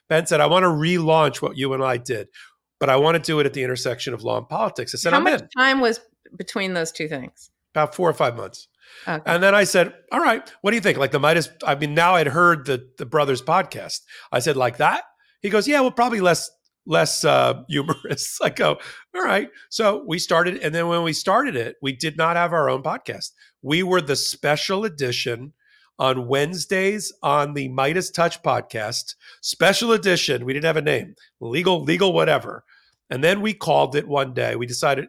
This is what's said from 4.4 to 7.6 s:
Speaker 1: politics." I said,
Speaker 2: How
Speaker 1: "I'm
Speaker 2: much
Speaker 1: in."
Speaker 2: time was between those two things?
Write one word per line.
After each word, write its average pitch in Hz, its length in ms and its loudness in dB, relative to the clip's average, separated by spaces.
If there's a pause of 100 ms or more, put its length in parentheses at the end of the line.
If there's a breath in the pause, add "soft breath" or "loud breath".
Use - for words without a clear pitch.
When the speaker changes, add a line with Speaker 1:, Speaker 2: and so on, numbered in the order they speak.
Speaker 1:
politics." 160 480 -6
I - 20 -8
said, 262 160 -2
Speaker 2:
How 277 40 4
Speaker 1:
"I'm 302 80 2
Speaker 2:
much 302 160 2
Speaker 1:
in." - 80 -20
Speaker 2:
time 269 320 2
was 226 180 2 (380)
between 190 360 -6
those 165 180 -2
two 156 160 -8
things? 139 420 -12 (240)